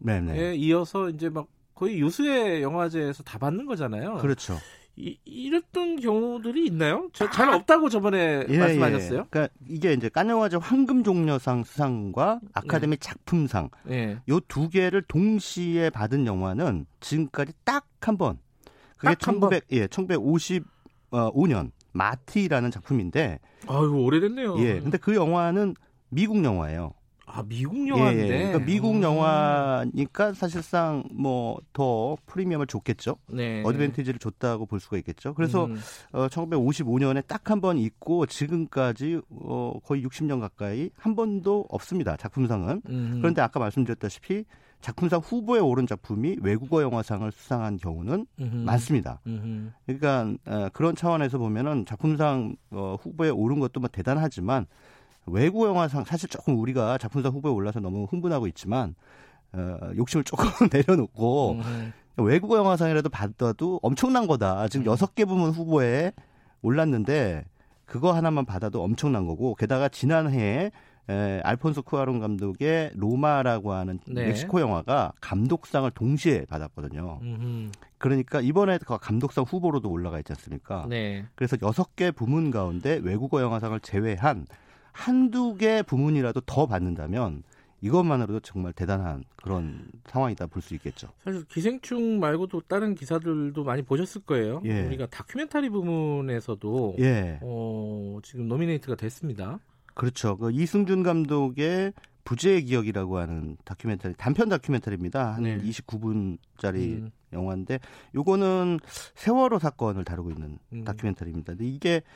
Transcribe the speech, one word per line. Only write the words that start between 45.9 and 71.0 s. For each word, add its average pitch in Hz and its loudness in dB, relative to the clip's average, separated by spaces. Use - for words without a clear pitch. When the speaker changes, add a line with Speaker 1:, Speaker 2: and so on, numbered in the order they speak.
Speaker 1:
외국어 127 2
영화상을 110 -2
수상한 110 -4
경우는 92 -4
Speaker 2:
음흠. 120 -4
Speaker 1:
많습니다. 117 0
Speaker 2:
음흠. 110 -8
Speaker 1:
그러니까, 131 0
어, 104 -2
그런 160 0
차원에서 151 0
보면은 117 -2
작품상, 143 0
어, 98 -6
후보에 160 -2
오른 117 2
것도 131 -2
뭐 123 -2
대단하지만 127 -2
외국 165 2
영화상, 160 2
사실 170 -4
조금 - 0
우리가 120 0
작품상 127 -2
후보에 143 -2
올라서 107 -2
너무 98 -4
흥분하고 170 0
있지만, 95 -4
어, 90 -6
욕심을 123 0
조금 - -2
<laughs> - 4
내려놓고 135 4
Speaker 2:
음. 113 -6
Speaker 1:
외국 170 4
영화상이라도 160 4
받아도 117 -2
엄청난 240 2
거다. 107 2
지금 135 -2
Speaker 2:
음. - 2
Speaker 1:
여섯 190 0
개 214 2
부문 185 2
후보에 160 2
올랐는데 123 2
그거 147 2
하나만 160 2
받아도 101 -4
엄청난 110 0
거고, 104 -2
게다가 131 0
지난해, 139 2